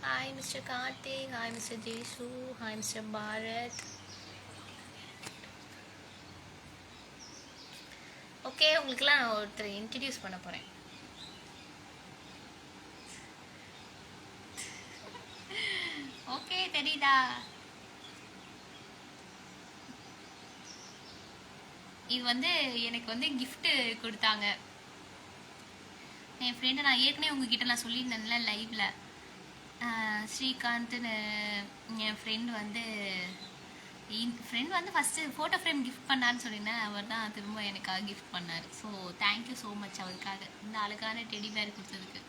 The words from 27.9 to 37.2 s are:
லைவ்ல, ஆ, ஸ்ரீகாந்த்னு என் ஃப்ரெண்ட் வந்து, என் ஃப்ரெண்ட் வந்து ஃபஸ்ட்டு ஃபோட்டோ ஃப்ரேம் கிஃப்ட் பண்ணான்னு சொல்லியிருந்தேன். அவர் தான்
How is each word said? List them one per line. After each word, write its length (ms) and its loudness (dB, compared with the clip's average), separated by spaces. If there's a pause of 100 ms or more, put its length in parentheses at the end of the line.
லைவ்ல, 320 2 (960)
ஆ, 60 2 (360)
ஸ்ரீகாந்த்னு 880 2 (840)
என் 280 2
ஃப்ரெண்ட் 280 2
வந்து, 320 0 (1200)
என் 320 0 (100)
ஃப்ரெண்ட் 180 2
வந்து 220 2
ஃபஸ்ட்டு 480 4
ஃபோட்டோ 200 4
ஃப்ரேம் 240 4
கிஃப்ட் 260 -4
பண்ணான்னு 360 6
சொல்லியிருந்தேன். 360 0
அவர் 260 0
தான் 260 0